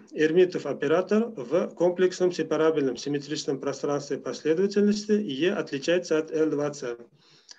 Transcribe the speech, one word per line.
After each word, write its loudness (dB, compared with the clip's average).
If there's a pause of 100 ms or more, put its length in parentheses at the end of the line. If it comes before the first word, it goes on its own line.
(120)
эрмитов 2
оператор 0
в -2
комплексном 2
сепарабельном 0
симметричном -4
пространстве -4
последовательности 0
Е 0
отличается 0
от -4
Л 2
два -2
Ц. -8 (640)